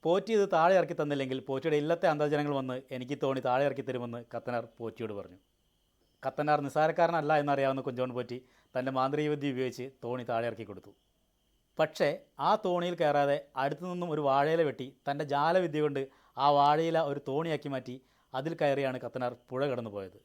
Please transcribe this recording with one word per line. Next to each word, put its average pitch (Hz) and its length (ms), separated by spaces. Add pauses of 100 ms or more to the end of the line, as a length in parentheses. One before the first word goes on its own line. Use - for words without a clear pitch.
"പോറ്റി 196 340
ഇത് 202 80 (100)
താഴെ 170 240
ഇറക്കി 165 220
തന്നില്ലെങ്കിൽ 135 380 (100)
പോറ്റിയുടെ 147 340
ഇല്ലത്തെ 170 300
അന്തർജനങ്ങൾ 147 460
വന്ന് 131 180 (200)
എനിക്ക് 127 260
തോണി 135 240
താഴെ 127 220
ഇറക്കി 131 200
തരുമെന്ന്" 120 320 (120)
കത്തനാർ 120 320 (140)
പോറ്റിയോട് 113 400
പറഞ്ഞു. 92 200 (840)
കത്തനാർ 147 400
നിസ്സാരക്കാരനല്ല 156 800
എന്നറിയാവുന്ന 135 440
കുഞ്ചമൻ 127 300
പോറ്റി 123 220 (360)
തൻ്റെ 131 220
മാന്ത്രിക 147 380
വിദ്യ 139 200
ഉപയോഗിച്ച് 127 320 (160)
തോണി 123 280
താഴെ 117 180
ഇറക്കി 110 220
കൊടുത്തു. 95 220 (880)
പക്ഷേ 156 280 (400)
ആ - 20 (140)
തോണിയിൽ 175 360
കയറാതെ 143 360 (260)
അടുത്തു 147 280
നിന്നും 175 240
ഒരു 151 120
വാഴയില 143 420
വെട്ടി 127 200 (200)
തൻ്റെ 147 240
ജാലവിദ്യ 156 520
കൊണ്ട് 139 180 (420)
ആ 143 40 (100)
വാഴയില 156 400 (120)
ഒരു 139 180
തോണിയാക്കി 147 460
മാറ്റി 127 220 (380)
അതിൽ 143 260
കയറിയാണ് 139 440
കത്തനാർ 123 280 (180)
പുഴ 127 200
കടന്നു 117 240
പോയത്. 95 320